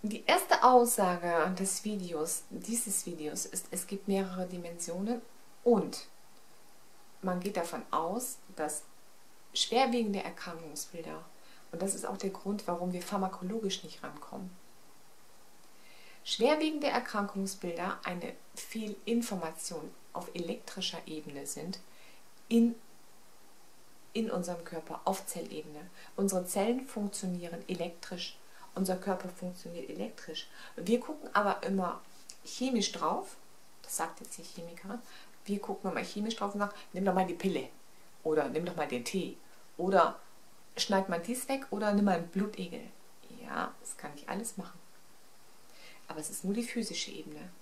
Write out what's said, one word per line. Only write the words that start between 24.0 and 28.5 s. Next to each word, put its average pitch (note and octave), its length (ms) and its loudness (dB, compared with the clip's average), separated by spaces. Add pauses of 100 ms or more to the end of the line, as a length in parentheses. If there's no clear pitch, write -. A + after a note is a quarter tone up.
in A3+ 180 2
unserem F3 340 -2
Körper, - 400 -8
auf G3 220 2
Zellebene. D#3 640 -6 (240)
Unsere F#3+ 320 4
Zellen A#3+ 400 4
funktionieren F3+ 840 -2
elektrisch, F3 680 -4 (360)